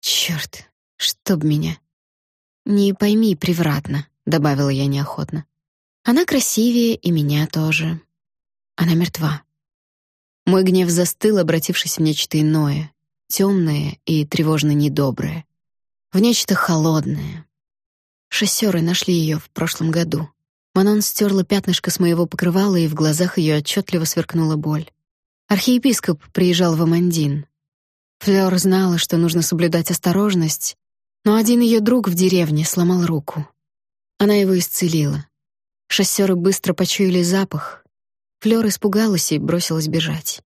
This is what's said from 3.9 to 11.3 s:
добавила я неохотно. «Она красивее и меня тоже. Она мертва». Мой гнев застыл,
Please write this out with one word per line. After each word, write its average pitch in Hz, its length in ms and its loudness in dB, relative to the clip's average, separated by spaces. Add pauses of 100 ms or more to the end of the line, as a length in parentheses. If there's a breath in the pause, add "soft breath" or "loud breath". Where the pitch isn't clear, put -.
добавила 143 420 0
я 139 180 -2
неохотно. 147 600 -6 (580)
«Она 294 220 2
красивее 233 680 0
и 185 160 -4
меня 147 360 0
тоже. 160 540 -4 (760)
Она 170 180 2
мертва». 160 480 -2 (1000)
Мой 190 180 2
гнев 185 280 2
застыл, 180 480 0